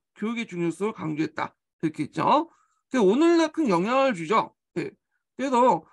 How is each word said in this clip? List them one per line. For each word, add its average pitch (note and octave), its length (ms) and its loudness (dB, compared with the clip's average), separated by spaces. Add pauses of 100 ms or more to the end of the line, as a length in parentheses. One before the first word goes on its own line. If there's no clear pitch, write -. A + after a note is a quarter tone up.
(140)
교육의 A3+ 320 -6
중요성을 F3 460 -4
강조했다. D#3 640 -6 (280)
이렇게 D3+ 220 -4
있죠. C#4+ 440 0 (420)
그래서 B3 140 2
오늘날 D#4+ 480 4
큰 D#4 160 -2
영향을 A#3 460 0
주죠. E3 400 -2 (240)
예. - 120 -6 (460)
그래서 B3 560 2